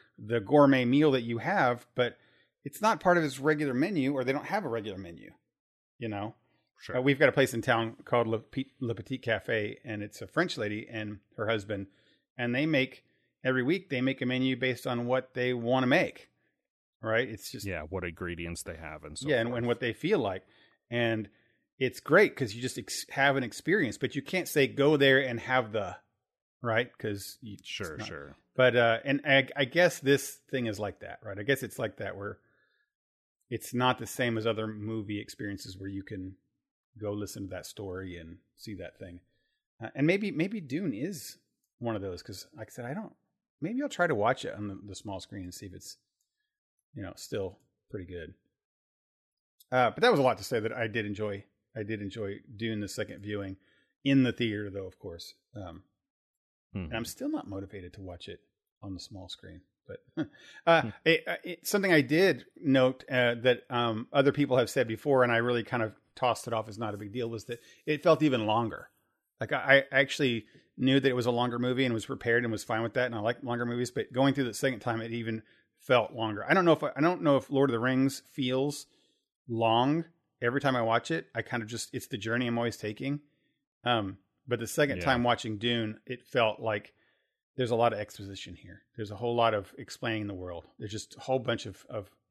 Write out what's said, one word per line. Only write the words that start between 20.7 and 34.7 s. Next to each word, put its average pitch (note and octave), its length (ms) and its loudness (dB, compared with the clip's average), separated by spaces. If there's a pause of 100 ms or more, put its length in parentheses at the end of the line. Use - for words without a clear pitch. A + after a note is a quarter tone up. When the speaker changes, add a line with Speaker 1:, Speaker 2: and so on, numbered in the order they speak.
Speaker 1:
And A2+ 400 0 (500)
it's B2+ 200 -2
great F3 360 4
'cause G#2 180 -2
you A#2 80 -10
just B2+ 160 -6
ex-, - 320 -10
have C#3 260 4
an C3 80 0
experience, C#3+ 540 0
but B2+ 180 -4
you C3+ 60 -2
can't F3 260 -4
say, C#3 200 4
"Go C#3 300 4
there C3+ 220 8
and B2 200 -2
have B2 320 0
the," G2 260 -4 (640)
right? A#2+ 360 0
'Cause G2+ 440 -8
you, G#2 120 -14
it's - 120 -18
Speaker 2:
Sure, D#2+ 320 -8
Speaker 1:
not G#2+ 100 -10
Speaker 2:
sure. C#2+ 280 -12 (200)
Speaker 1:
But, B2 200 6
uh, A#2 300 4
and C#3 200 0
I, C3+ 300 6
I C#3 100 0
guess E3 340 4
this C#3 360 2 (140)
thing B2+ 160 -2
is G2+ 140 -4
like G2+ 200 -6
that, - 240 -14
right? G2+ 160 -10
I G#2 40 -8
guess C3 200 0
it's - 160 -10
like A2 180 -6
that G2 200 -8
where G2+ 220 -10 (1080)
it's - 240 -8
not B2+ 240 2
the A2+ 100 -10
same A#2 300 -2
as A2 100 -4
other A2 200 0
movie G#2+ 520 -6